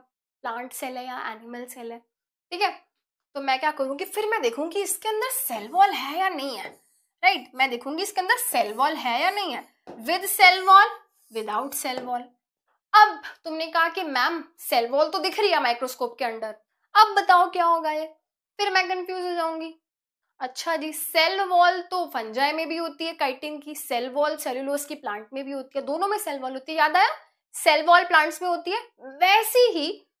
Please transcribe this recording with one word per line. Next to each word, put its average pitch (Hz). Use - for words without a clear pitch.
प्लांट 240
सेल 254
है 247
या 247
एनिमल 233
सेल 240
है, 240
ठीक 359
है। 359
तो 277
मैं 269
क्या 302
करूँगी, 285
फिर 427
मैं 427
देखूँगी 302
इसके -
अंदर 440
सेल 220
वॉल 381
है 285
या 381
नहीं 277
है, 185
राइट? 349
मैं 262
देखूँगी 277
इसके 392
अंदर 392
सेल 233
वॉल 285
है 240
या 359
नहीं 392
है, 214
with 359
cell 381
wall, 381
without 220
cell 254
wall। 247
अब 415
तुमने 320
कहा 330
कि 359
"मैम, 294
सेल 233
वॉल 294
तो 330
दिख 359
रही 415
है 302
माइक्रोस्कोप 247
के 262
अंदर, 220
अब 415
बताओ 359
क्या 359
होगा 330
ये?" 311
फिर 403
मैं 370
कंफ्यूज 370
हो 359
जाऊंगी। 320
अच्छा 269
जी, 311
सेल 339
वॉल 359
तो 359
फंजाई 247
में 320
भी 330
होती 320
है, 330
काइटिन 302
की, 294
सेल 247
वॉल 294
सेलुलोज 277
की 302
प्लांट 214
में 269
भी 269
होती 269
है, 262
दोनों 320
में 415
सेल 294
वॉल 254
होती 262
है, 320
याद 311
आया? 415
सेल 311
वॉल 349
प्लांट्स 330
में 359
होती 349
है, 440
वैसी 392
ही 330